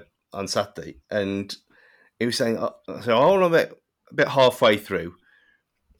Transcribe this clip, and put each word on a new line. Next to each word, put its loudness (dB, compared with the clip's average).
on -8
Saturday, -6
and -4
he -2
was -4
saying, -2
uh, -4
so 0
I'm 4
about, 0
about 0
halfway 4
through, -6